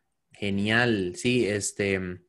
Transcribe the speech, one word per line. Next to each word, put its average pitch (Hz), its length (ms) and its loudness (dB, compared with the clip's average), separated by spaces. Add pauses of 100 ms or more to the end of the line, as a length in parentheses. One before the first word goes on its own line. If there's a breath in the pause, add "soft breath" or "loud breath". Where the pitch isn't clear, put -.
(320 loud breath)
Genial. 101 840 0
Sí, 123 320 2
este, 101 540 -2 (280)